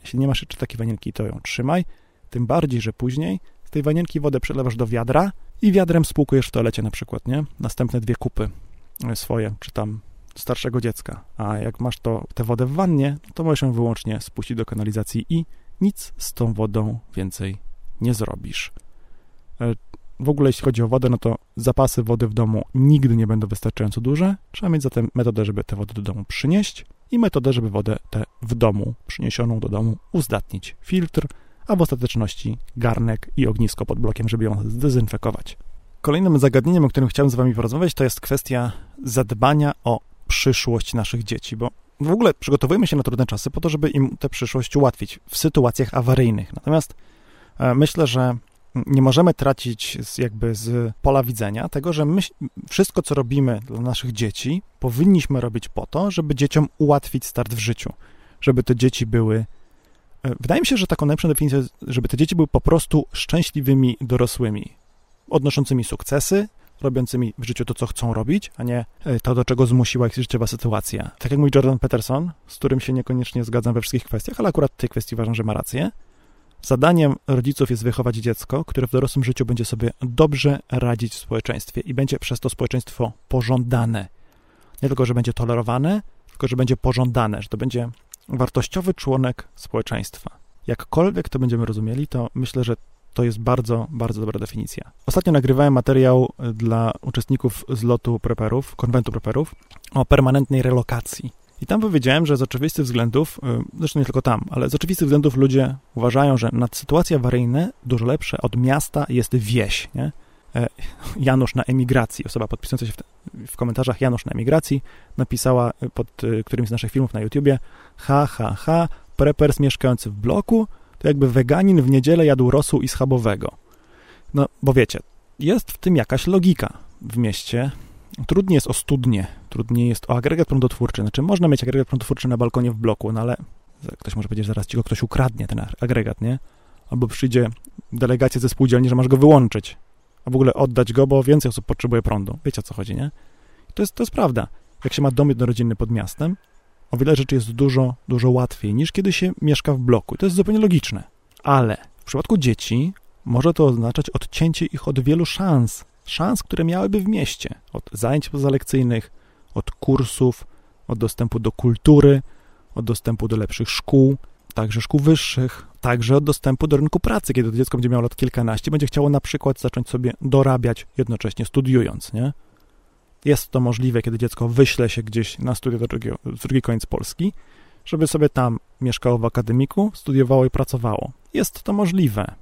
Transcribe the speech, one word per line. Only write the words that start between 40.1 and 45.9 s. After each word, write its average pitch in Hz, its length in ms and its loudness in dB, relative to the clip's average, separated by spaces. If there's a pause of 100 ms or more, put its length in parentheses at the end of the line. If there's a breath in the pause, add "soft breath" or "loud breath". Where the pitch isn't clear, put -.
przyszłość - 640 0
naszych 117 300 -4
dzieci, 113 320 -8
bo 120 120 -4 (320)
w 147 100 0
ogóle 208 240 4
przygotowujemy 151 520 2
się 160 100 0
na 135 60 2
trudne 123 240 0
czasy 104 240 -6
po - 100 -6
to, 170 80 0
żeby 151 220 0
im 135 260 0
tę - 120 -4
przyszłość - 480 -4
ułatwić 131 520 0
w - 80 -10
sytuacjach 123 580 2